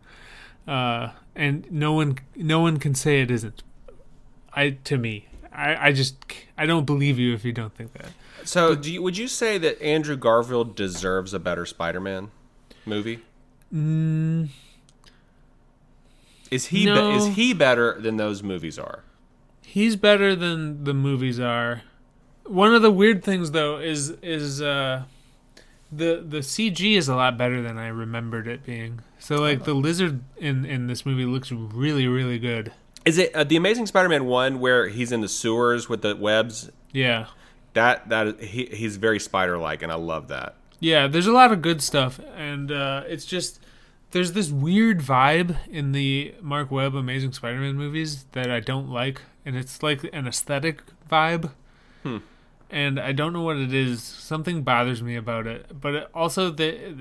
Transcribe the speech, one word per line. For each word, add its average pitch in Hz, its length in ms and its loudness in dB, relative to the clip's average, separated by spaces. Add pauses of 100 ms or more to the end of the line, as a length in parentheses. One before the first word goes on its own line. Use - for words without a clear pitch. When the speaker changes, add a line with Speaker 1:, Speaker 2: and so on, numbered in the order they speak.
(680)
Speaker 1:
Uh, 120 440 -2 (220)
and 147 380 -2
no 151 220 0
one, 143 240 0 (180)
no 160 240 2
one 165 160 4
can 139 180 0
say 143 280 2
it 123 80 0
isn't. 113 320 -4 (880)
I, 143 320 0
to 135 140 0
me, 110 300 -6 (220)
I, 147 380 0
I 143 40 6
just, 135 240 0 (420)
I 156 80 0
don't 160 180 4
believe 139 340 2
you 123 140 4
if 113 140 -4
you 120 60 -4
don't 113 220 -8
think 113 200 -18
that. - 140 -16 (360)
Speaker 2:
So, 165 300 4
do 147 180 -6
you, 175 80 -8
would 180 160 -2
you 233 100 -6
say 220 300 -2
that 160 240 0
Andrew 151 360 0
Garfield 117 600 2
deserves 92 560 -2
a 95 60 -4
better 87 260 -4
Spider-Man 95 680 -6 (540)
movie? 107 360 -6 (520)
Speaker 1:
Mm. 160 760 0 (2000)
Speaker 2:
Is 127 160 -2
he 202 200 2
be-, 208 80 4
Speaker 1:
No. 208 200 4
Speaker 2:
is 208 220 2
he 240 180 4
better 120 460 4
than 110 160 -2
those 104 260 -2
movies 82 360 -6
are? - 260 -12 (600)
Speaker 1:
He's 214 320 2
better 196 400 6
than 156 480 -4
the 143 100 0
movies 131 460 0
are. 120 420 -2 (640)
One 214 300 6
of 226 80 8
the 220 80 8
weird 202 340 4
things, 180 280 -2
though, 151 260 0
is, 151 320 -4 (120)
is, 147 380 -6
uh, 135 440 -2 (880)
the, 165 360 -2
the 147 160 -6
C 220 280 -2
G 196 260 4
is 151 120 4
a 131 60 2
lot 127 240 2
better 123 240 0
than 113 160 -6
I 113 100 -8
remembered 113 600 -6
it 120 160 -10
being. 117 360 -10 (180)
So, - 220 -4
like, 147 220 2
Speaker 2:
Oh. - 20 -10
Speaker 1:
the 151 100 0
lizard 151 480 0 (140)
in, 135 280 -2
in 127 240 -4
this 123 180 -6
movie 127 180 0
looks 131 280 -4
really, 123 540 -2
really 123 320 0
good. 117 340 -4 (320)
Speaker 2:
Is 165 140 4
it, - 160 2
uh, 151 100 4
The 151 120 2
Amazing 208 300 2
Spider-Man 170 400 4
one 127 340 2
where 123 280 4
he's 120 240 -4
in 113 100 0
the 98 60 -2
sewers 117 600 0
with 110 140 -4
the 104 140 0
webs? 110 540 0 (220)
Speaker 1:
Yeah. 123 340 0 (480)
Speaker 2:
That, 113 360 4
that, 107 300 0
he, 113 260 -8
he's 104 300 -8
very 107 220 2
spider-like, 85 640 -2
and 82 80 -6
I 82 60 -4
love 80 320 -6
that. 67 280 -10 (240)
Speaker 1:
Yeah, 156 260 2
there's 170 220 2
a 226 40 4
lot 247 200 8
of 170 100 0
good 160 180 0
stuff, 131 400 0 (160)
and, 143 340 -6
uh, 139 360 -4
it's 160 180 -10
just, - 360 -6 (500)
there's 180 220 0
this 180 180 0
weird 180 500 4
vibe 143 560 4 (140)
in 143 220 -2
the 139 480 -2
Mark 143 300 -4
Webb 135 260 0
Amazing 131 360 -4
Spider-Man 135 440 -4
movies 147 560 -6
that 127 180 -2
I 117 100 0
don't 135 300 -4
like, 127 320 -4 (240)
and 131 100 -4
it's, - 260 -8
like, 151 300 -2
an 139 140 -6
aesthetic 147 560 -4 (260)
vibe. 160 440 2 (500)
Speaker 2:
Hmm. 120 160 -6 (520)
Speaker 1:
And 143 280 -2
I 127 140 -4
don't 151 200 -2
know 170 100 -4
what 160 160 -2
it 131 160 -2
is. 127 280 0
Something 156 600 -6
bothers 123 400 2
me 120 120 -6
about 113 320 -4
it. 117 320 -12
But 143 160 -4
it 151 200 -6
also, 170 360 0
the, 156 180 -2 (320)